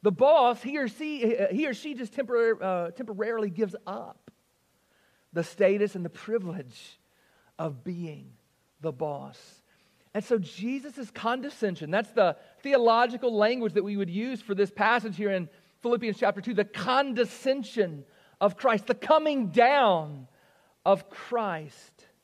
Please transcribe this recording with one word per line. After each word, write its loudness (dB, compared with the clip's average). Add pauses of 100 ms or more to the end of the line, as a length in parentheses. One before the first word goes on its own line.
the 4
boss. 4
He -6
or -2
she, -2 (160)
he -2
or -4
she -10
just -10
temporar-, 0
uh, -2
temporarily -6
gives -4 (120)
up -14 (1000)
the -4
status 0
and -6
the -6
privilege -8 (580)
of -8
being -10 (500)
the -4
boss. -10 (500)
And -4
so 2
Jesus' -8
condescension, -4
that's 0
the 4 (240)
theological 4
language 2
that 2
we -4
would -2
use -4
for -6
this 2
passage 0
here -2
in -4 (360)
Philippians 0
chapter 0
two, -4
the 2
condescension -2 (360)
of 2
Christ, 2
the 0
coming 2
down 4 (560)
of 2
Christ. -8 (160)